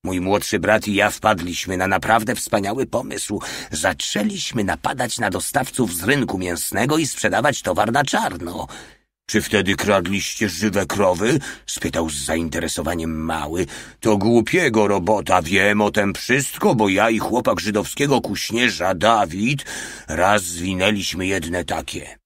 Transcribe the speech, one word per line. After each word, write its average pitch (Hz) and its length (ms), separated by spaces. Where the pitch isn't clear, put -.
Mój 92 180
młodszy 101 380
brat 110 280
i 104 60
ja 101 160
wpadliśmy 90 680
na 92 100
naprawdę 107 480
wspaniały 104 500
pomysł. - 560
Zaczęliśmy 196 920
napadać 123 540
na 107 120
dostawców 101 680
z 85 80
rynku 113 340
mięsnego 95 600
i 156 100
sprzedawać 113 540
towar 104 300
na 139 120
czarno”. 90 640
„Czy 107 160
wtedy 98 340
kradliście 98 760
żywe 92 360
krowy?” 95 540
spytał 80 420
z 73 60
zainteresowaniem 80 1120
mały. 80 400
„To 107 180
głupiego 113 680
robota, 95 540
wiem 98 400
o 104 100
tem 98 220
wszystko, - 600
bo 107 140
ja 101 200
i 113 100
chłopak 107 400
żydowskiego 113 640
kuśnierza 101 760
Dawid 104 680
raz 92 360
zwinęliśmy 92 840
jedne 87 380
takie. 80 600